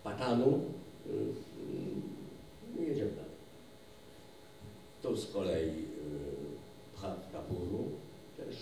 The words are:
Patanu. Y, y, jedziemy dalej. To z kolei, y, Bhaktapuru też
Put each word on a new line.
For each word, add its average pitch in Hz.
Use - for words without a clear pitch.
Patanu. 120
Y, -
y, 330
jedziemy 208
dalej. -
To -
z -
kolei, 85
y, 78
Bhaktapuru 92
też -